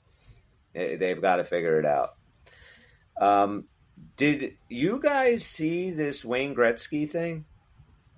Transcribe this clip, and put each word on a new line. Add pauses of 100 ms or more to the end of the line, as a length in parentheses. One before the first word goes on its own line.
(720)
They,
they've
gotta
figure
it
out. (1040)
Um, (500)
did (120)
you
guys
see
this
Wayne
Gretzky
thing? (720)